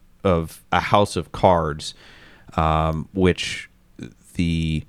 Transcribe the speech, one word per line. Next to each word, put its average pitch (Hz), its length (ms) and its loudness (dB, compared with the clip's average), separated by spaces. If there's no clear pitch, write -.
of 85 480 -2
a 90 80 2
house 104 360 0
of 82 160 -8
cards, 80 600 0
um, 78 560 0
which - 560 0
the, 82 540 -2